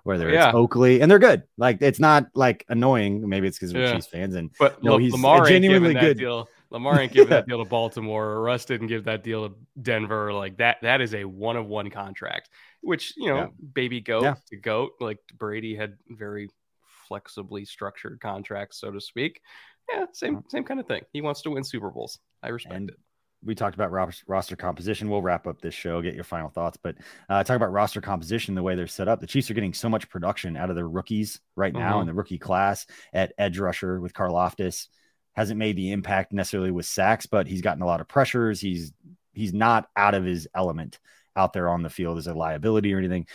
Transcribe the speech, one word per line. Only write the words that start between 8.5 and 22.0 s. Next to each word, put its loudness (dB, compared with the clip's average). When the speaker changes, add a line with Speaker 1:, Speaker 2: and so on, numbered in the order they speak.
Speaker 2:
didn't -4
give -4
that -4
deal -6
to -18
Denver. -2
Like, -8
that, 2
that 2
is -4
a -8
one -6
of -6
one -8
contract, -12
which, -6
you -6
know, 2
Speaker 1:
Yeah. -4
Speaker 2:
baby -4
goat 0
Speaker 1:
Yeah. 0
Speaker 2:
to -18
goat. -4
Like, -8
Brady -8
had -10
very -12
flexibly -12
structured -12
contracts, -10
so -12
to -12
speak. -8
Yeah, -6
same, -6
Speaker 1:
Yeah. -6
Speaker 2:
same -6
kind -8
of -12
thing. -6
He -10
wants -6
to -8
win -6
Super -8
Bowls. -12